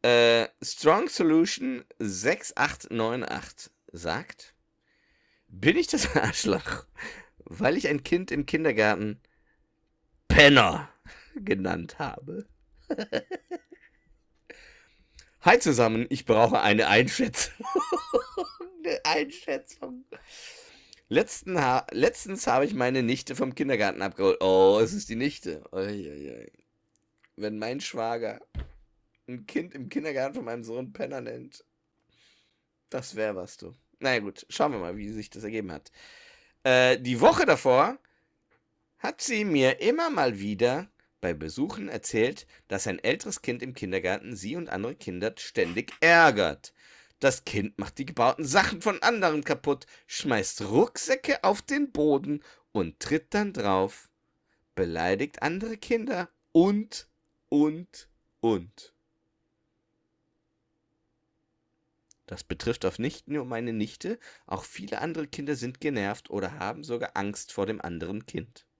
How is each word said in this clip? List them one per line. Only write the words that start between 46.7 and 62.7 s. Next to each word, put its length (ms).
Das 260
Kind 320
macht 220
die 80
gebauten 380
Sachen 360
von 220
anderen 400
kaputt, 420
schmeißt 560
Rucksäcke 800
auf 180
den 300
Boden 520
und 280
tritt 360
dann 180
drauf, 560
beleidigt 680
andere 340
Kinder 520
und, 560
und, 600
und. 560
Das 180
betrifft 420